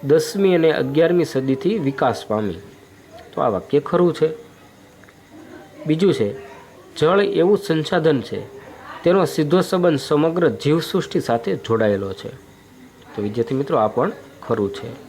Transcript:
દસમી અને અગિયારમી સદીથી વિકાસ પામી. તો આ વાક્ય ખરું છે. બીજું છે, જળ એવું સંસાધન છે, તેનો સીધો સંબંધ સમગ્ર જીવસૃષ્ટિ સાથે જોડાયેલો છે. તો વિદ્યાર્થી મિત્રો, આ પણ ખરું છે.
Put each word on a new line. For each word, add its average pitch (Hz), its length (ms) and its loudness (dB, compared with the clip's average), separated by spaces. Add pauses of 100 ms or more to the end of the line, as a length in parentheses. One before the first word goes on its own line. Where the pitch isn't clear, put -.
દસમી 165 520 2
અને 160 160 4
અગિયારમી 156 540 2
સદીથી 135 520 -2
વિકાસ 139 500 -2
પામી. 107 280 -2 (760)
તો - 80 -4
આ 131 80 2
વાક્ય - 300 0
ખરું 170 340 2
છે. 160 160 0 (1600)
બીજું 160 260 2
છે, 104 220 -2 (640)
જળ 175 240 4
એવું 190 360 2
સંસાધન 156 640 0
છે, 101 180 -8 (640)
તેનો 180 220 4
સીધો 160 360 0
સંબંધ 175 380 2
સમગ્ર 160 500 2
જીવસૃષ્ટિ 156 680 -2
સાથે 117 360 -2
જોડાયેલો 101 580 0
છે. - 160 -12 (880)
તો 107 60 -6
વિદ્યાર્થી 110 340 -2
મિત્રો, 143 220 -2
આ 107 100 4
પણ 131 240 0 (320)
ખરું 104 300 -2
છે. 117 200 -12 (160)